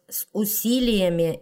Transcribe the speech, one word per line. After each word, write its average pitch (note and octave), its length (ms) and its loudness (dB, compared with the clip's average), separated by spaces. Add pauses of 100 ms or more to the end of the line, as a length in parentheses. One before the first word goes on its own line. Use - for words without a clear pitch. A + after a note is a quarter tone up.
с - 240 -10
усилиями G3+ 1080 0